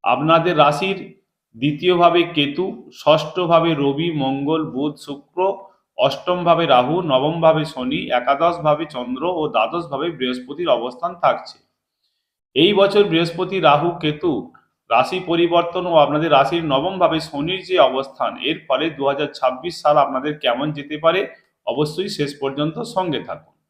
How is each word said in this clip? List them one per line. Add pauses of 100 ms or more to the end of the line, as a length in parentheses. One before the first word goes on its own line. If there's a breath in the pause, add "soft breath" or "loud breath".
আপনাদের
রাশির (580)
দ্বিতীয়
ভাবে
কেতু, (320)
ষষ্ঠ (100)
ভাবে
রবি,
মঙ্গল, (100)
বুধ,
শুক্র, (580 loud breath)
অষ্টম
ভাবে
রাহু,
নবম
ভাবে
শনি, (120)
একাদশ
ভাবে
চন্দ্র (100)
ও
দ্বাদশ
ভাবে
বৃহস্পতির
অবস্থান
থাকছে। (1000)
এই
বছর
বৃহস্পতি,
রাহু, (100)
কেতু (560 soft breath)
রাশি
পরিবর্তন
ও
আপনাদের
রাশির
নবম
ভাবে
শনির
যে
অবস্থান, (100)
এর
ফলে
দু
হাজার
ছাব্বিশ
সাল
আপনাদের
কেমন
যেতে
পারে, (480 loud breath)
অবশ্যই
শেষ
পর্যন্ত (100)
সঙ্গে
থাকুন। (140)